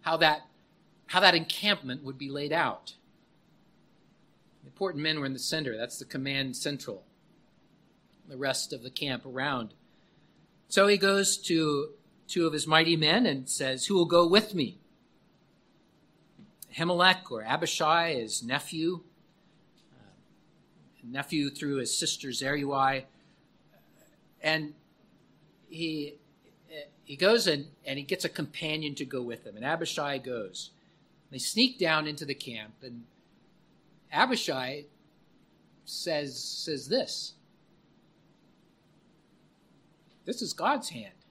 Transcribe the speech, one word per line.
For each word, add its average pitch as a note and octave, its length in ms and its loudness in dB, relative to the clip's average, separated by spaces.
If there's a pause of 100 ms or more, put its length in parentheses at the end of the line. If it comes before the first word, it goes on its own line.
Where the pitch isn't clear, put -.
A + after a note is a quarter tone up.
how E3 160 0
that, D#3 320 4 (600)
how F3+ 120 4
that F#3 140 10
encampment D#3+ 680 -2
would C3+ 160 -12
be C#3 120 -10
laid C#3+ 220 -4
out. C#3+ 420 -2 (1700)
The C#3 40 -20
important D#3+ 340 -6
men D#3 180 0
were C#3 60 -4
in C3+ 80 -4
the C3 40 -12
center. C3 380 -4
That's A#2 220 -8
the - 60 -12
command C3+ 520 -4
central. B2+ 480 -8 (1200)
The C#3 80 -14
rest C3+ 360 -2
of B2+ 100 -12
the B2+ 80 -14
camp C3 340 -4
around. C3 500 -2 (960)
So G3 180 6
he G#3 100 6
goes G3 420 2
to D3+ 520 0 (360)
two E3+ 200 0
of D3+ 80 0
his D3+ 120 -2
mighty D#3+ 300 6
men D#3 280 4
and C3+ 240 -2
says, C3 380 -2
"Who G3+ 80 0
will F3 100 6
go E3+ 220 6
with G#3 260 6
me?" C#3+ 260 -2 (2000)
Ahimelech, F3+ 560 4
or A2 140 -6
Abishai, D#3+ 680 2
his A2+ 280 -6
nephew, D#3+ 600 -4 (920)
uh, G2 160 -20 (920)
nephew C#3 460 -2
through C#3+ 260 -4
his B2 200 -2
sister D3 360 -4
Zeruiah. C3+ 720 0 (1400)
And D#3 320 0 (960)
he, D#3 440 -6 (880)
he C#3 120 -14
goes G#3 300 6
and, D3 220 0 (180)
and C#3 100 -4
he C#3+ 80 -6
gets F3+ 200 -4
a E3 40 0
companion D#3 680 -6
to D3 80 -6
go C3 180 -6
with A#2 240 -10
him. G#2 100 -18
And A2 80 -12
Abishai D3+ 540 -2
goes. A#2 520 -10 (600)
They C3+ 80 -12
sneak B3+ 400 0
down D#3 280 2
into D3+ 180 -8
the C#3 100 -4
camp, A2+ 480 -12
and A#2+ 220 -14 (1080)
Abishai D3 720 0 (1000)
says, D3 540 -4
says C3+ 500 -8
this, - 440 -2 (3000)
"This - 160 -6
is G3 120 -6
God's B3 380 0
hand. A2 240 -14 (160)